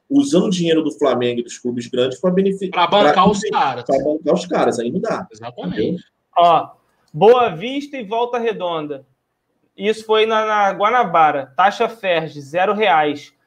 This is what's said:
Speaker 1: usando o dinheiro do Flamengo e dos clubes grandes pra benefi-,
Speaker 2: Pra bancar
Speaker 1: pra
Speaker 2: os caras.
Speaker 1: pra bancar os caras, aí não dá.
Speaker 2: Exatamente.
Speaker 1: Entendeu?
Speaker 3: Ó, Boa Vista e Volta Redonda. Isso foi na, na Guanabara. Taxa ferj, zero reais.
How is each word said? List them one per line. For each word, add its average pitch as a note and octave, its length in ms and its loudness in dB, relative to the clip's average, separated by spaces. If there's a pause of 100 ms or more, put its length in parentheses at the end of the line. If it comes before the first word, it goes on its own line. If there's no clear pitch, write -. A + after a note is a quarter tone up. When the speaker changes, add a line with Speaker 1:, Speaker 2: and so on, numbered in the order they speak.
Speaker 1:
usando C#3+ 360 2
o A3 60 -2
dinheiro E3+ 320 0
do D3 100 -4
Flamengo B2 480 0
e - 20 -6
dos - 160 -16
clubes B2 300 -6
grandes B2+ 320 -2
pra F#3 100 0
benefi-, F#3+ 400 0
Speaker 2:
Pra F3 160 0
bancar G3 280 4
Speaker 1:
pra F#3+ 160 4
Speaker 2:
os G3+ 100 0
caras. D3+ 440 -2
Speaker 1:
pra C3+ 140 0
bancar D3 360 -2
os - 120 -4
caras, C3 320 -2
aí A#2 120 -4
não E3 100 -4
dá. D#3 320 -6
Speaker 2:
Exatamente. A#2 480 -10
Speaker 1:
Entendeu? F3 200 -4 (360)
Speaker 3:
Ó, E3+ 340 4 (420)
Boa A3+ 380 4
Vista C4+ 480 -8
e B3 60 -10
Volta A#3+ 340 -4
Redonda. E3+ 680 -6 (680)
Isso G#3+ 280 -4
foi G#3+ 220 2
na, A3 180 0
na G#3 280 2
Guanabara. E3+ 840 2
Taxa G3+ 320 2
ferj, E3 520 -4
zero F3 340 -2
reais. D#3 580 0 (140)